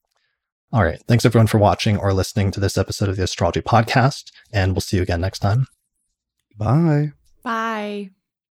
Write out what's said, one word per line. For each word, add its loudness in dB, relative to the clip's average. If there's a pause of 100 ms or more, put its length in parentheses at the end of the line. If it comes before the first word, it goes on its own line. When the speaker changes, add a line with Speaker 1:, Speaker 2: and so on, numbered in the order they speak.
(720)
Speaker 1:
All 4
right. -2
Thanks, 2
everyone, 4
for 2
watching 2
or -2
listening 0
to -6
this -2
episode -2
of -4
the -2
Astrology -2
Podcast, 0 (220)
and 0
we'll -2
see -4
you 2
again -2
next -6
time. 0 (920)
Speaker 2:
Bye. 0 (300)
Speaker 3:
Bye. -8 (460)